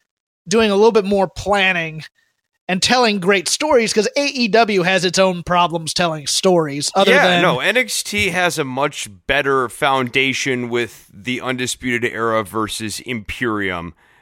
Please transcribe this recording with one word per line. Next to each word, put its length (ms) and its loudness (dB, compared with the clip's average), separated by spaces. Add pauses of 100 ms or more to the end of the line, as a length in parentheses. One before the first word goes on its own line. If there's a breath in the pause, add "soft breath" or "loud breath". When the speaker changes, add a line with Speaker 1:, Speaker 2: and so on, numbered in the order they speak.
(460)
Speaker 1:
doing 240 2
a 60 2
little 160 6
bit 120 4
more 240 0
planning 760 0 (640)
and 140 -2
telling 360 2
great 300 2
stories, 440 2
'cause 240 0
A 100 2
E 220 -2
W 340 4
has 220 2
its 140 0
own 240 2
problems 520 0
telling 320 -2
stories. 680 0
Other 180 4
Speaker 2:
Yeah, 140 4
Speaker 1:
than 160 2
Speaker 2:
no, 180 2
N 160 0
X 260 -2
T 280 -2
has 280 -2
a 60 -2
much 440 -6 (180)
better 420 0
foundation 1000 -2
with 440 -4
the 280 -6
Undisputed 640 -4
Era 400 0
versus 560 -6
Imperium 920 -6 (280 soft breath)